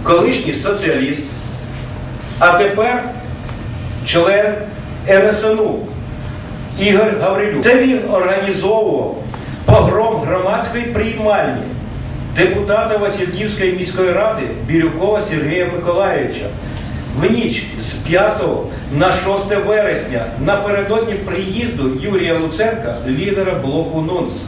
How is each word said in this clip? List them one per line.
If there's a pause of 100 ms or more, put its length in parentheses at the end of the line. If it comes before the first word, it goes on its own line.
колишній
соціаліст, (1160)
а
тепер (1000)
член (640)
Н
С
Н
У (1000)
Ігор (140)
Гаврилюк.
Це
він (120)
організовував (420)
погром
громадської
приймальні (760)
депутата
Васильківської
міської
ради (240)
Бірюкова
Сергія
Миколайовича (680)
в
ніч (180)
з
п'ятого (320)
на
шосте
вересня, (200)
напередодні
приїзду (100)
Юрія
Луценка, (100)
лідера
блоку
нунс. (140)